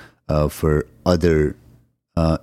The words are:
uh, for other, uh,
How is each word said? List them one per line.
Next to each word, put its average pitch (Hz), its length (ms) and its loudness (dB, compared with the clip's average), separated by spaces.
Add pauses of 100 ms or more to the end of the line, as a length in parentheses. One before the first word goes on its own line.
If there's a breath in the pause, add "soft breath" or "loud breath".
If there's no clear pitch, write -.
(280 loud breath)
uh, 76 200 0
for 76 380 -2 (180)
other, 80 520 0 (600)
uh, 80 260 0